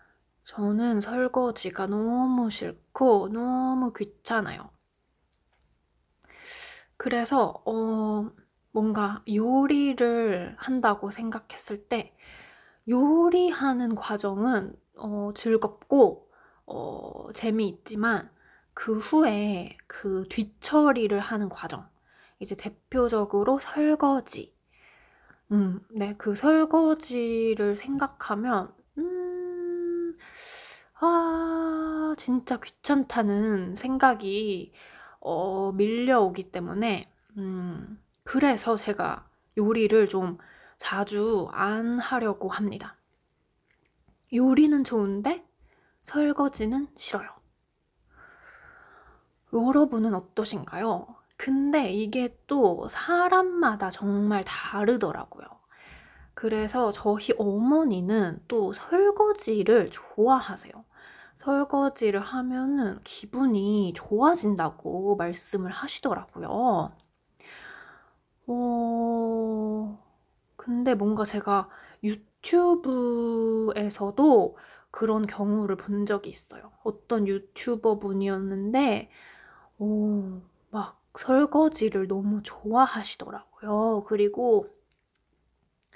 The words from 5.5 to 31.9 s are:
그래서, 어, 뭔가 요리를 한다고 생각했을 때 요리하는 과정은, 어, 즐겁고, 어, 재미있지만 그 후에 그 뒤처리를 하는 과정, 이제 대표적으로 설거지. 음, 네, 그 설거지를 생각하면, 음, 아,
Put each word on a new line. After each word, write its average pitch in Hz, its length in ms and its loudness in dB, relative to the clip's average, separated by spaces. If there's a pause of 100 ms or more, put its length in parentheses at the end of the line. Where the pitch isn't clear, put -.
그래서, 240 680 0
어, 220 640 -2 (440)
뭔가 208 480 -2 (100)
요리를 240 1300 2
한다고 220 540 0
생각했을 220 760 -10
때 233 240 -4 (760)
요리하는 285 1080 4
과정은, 202 800 -2 (240)
어, 208 340 -6
즐겁고, 220 960 4 (380)
어, - 680 -12
재미있지만 214 960 -2 (460)
그 220 240 -4
후에 208 800 2 (100)
그 190 420 -6
뒤처리를 240 920 2
하는 208 280 -4
과정, - 400 -12 (520)
이제 196 160 -10
대표적으로 220 1040 0
설거지. 302 920 0 (1000)
음, 196 260 2 (140)
네, 208 260 -6
그 208 160 -4
설거지를 247 1400 2
생각하면, 247 960 -4 (240)
음, 349 1160 -6 (840)
아, 330 1160 0